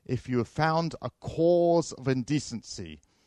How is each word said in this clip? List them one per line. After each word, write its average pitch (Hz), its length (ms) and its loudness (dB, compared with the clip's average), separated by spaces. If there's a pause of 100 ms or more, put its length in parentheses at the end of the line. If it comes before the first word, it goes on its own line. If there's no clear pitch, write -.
"If - 240 -4
you 123 100 0
have 113 100 0
found 160 520 0
a 123 100 -8 (100)
cause 170 720 2
of - 160 -6
indecency," 120 920 -4 (260)